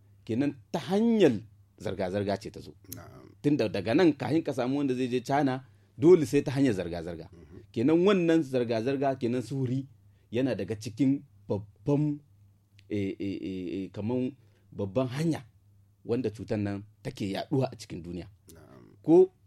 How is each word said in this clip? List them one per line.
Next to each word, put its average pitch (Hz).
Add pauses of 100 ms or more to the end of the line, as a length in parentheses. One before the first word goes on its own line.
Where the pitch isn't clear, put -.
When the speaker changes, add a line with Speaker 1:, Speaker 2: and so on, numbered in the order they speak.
(240)
Speaker 1:
kenan 143 (160)
ta 190
hanyar 196 (380)
zarga-zarga 98
ce 78
ta 80
zo. 78 (200)
Speaker 2:
Na'am. - (100)
Speaker 1:
Tunda 147
daga 104
nan 170
kahin 135
ka 151
samu 127
wanda 139
zai 127
je 123
China, 135 (320)
dole 156
sai 143
ta 143
hanyar 135
zarga-zarga. 85
Speaker 2:
Mm-hmm. - (120)
Speaker 1:
Kenan 156
wannan 170
zarga-zarga, 131
kenan 123
suhuri 131 (440)
yana 123
daga 98
cikin 135 (240)
babban, 147 (720)
eh, 98
eh, 95
eh, 92
eh, 92
kaman 123 (360)
babban 101
hanya 143 (600)
wanda 117
cutar 104
nan 101 (200)
take 117
yaɗuwa 131
a -
cikin -
duniya. 87 (260)
Speaker 2:
Na'am. -
Speaker 1:
Ko 180 (160)